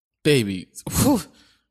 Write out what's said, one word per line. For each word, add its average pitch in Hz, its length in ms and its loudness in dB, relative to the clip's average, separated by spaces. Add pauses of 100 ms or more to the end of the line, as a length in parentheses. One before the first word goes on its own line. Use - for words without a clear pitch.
(220)
baby, 107 460 0 (220)
whew, 240 300 2 (500)